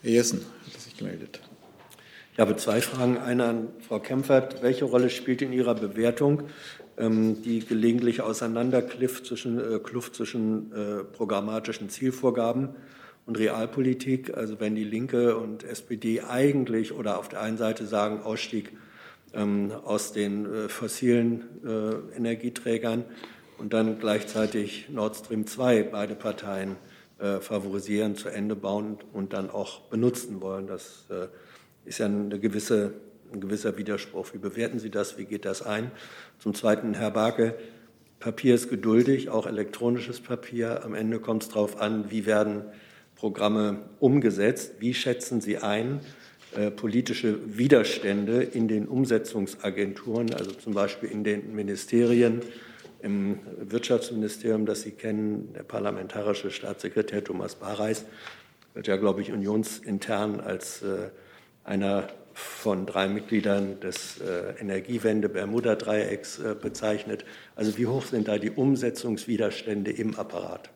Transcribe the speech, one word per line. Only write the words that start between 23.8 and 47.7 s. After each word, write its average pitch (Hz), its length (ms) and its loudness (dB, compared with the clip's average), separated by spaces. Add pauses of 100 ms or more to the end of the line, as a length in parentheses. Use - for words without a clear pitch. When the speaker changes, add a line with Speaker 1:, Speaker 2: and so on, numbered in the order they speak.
Speaker 2:
gleichzeitig 107 920 0
Nord 107 260 -2
Stream 107 300 -4
zwei 123 360 4
beide 104 320 -4
Parteien, 98 640 -4 (420)
äh, 101 220 0
favorisieren, 101 760 -2
zu 101 120 -8
Ende 104 280 -2
bauen 104 420 -2 (160)
und 98 180 -4
dann 98 160 -4
auch - 320 -6
benutzen 113 640 0
wollen. 95 240 -6
Das, - 420 -12
äh, 92 200 -6 (560)
ist - 160 -10
ja 113 60 2
eine 104 340 -2
gewisse, 104 540 2 (380)
ein 101 80 -8
gewisser 101 380 -4
Widerspruch. 95 560 -6
Wie 104 40 -10
bewerten 113 420 -4
Sie 107 100 -8
das? 101 280 -4
Wie 98 60 -8
geht 107 200 -8
das 95 180 -4
ein? 110 300 -4 (480)
Zum 104 120 -2
Zweiten, 107 420 2
Herr 107 180 -2
Barke, 113 420 4 (640)
Papier 120 380 6
ist 120 120 0
geduldig, 120 600 4
auch 110 180 0
elektronisches 120 720 -2
Papier. 117 640 -4
Am 110 100 -6
Ende 110 260 0
kommt's 110 280 -2
drauf 107 320 0
an, 107 300 0
wie 110 160 -2
werden 104 360 4 (520)
Programme 104 680 2 (180)
umgesetzt? 123 800 6
Wie 123 140 0
schätzen 123 460 -2
Sie 104 180 -2
ein, 113 420 0 (560)
äh, 104 160 2
politische 110 840 0
Widerstände 113 840 6